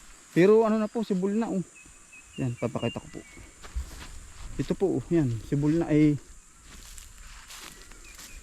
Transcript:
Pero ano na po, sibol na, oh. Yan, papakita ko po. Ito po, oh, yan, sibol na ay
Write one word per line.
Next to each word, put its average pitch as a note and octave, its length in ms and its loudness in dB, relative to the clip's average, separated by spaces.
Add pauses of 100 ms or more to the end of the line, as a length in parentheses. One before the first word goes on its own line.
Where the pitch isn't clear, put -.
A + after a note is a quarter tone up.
(300)
Pero G#3+ 320 8
ano A3 160 2
na G#3+ 80 0
po, A3+ 160 -4
sibol G3 320 0
na, A3 160 0
oh. G3 80 0 (800)
Yan, C3 160 -2
papakita A#2 480 -4
ko - 80 -20
po. - 100 -12 (1400)
Ito C#3 160 -4
po, G3 140 0 (100)
oh, C3 140 -2
yan, E3 160 4 (180)
sibol D3+ 300 0
na E3 160 0
ay D3+ 240 6 (2250)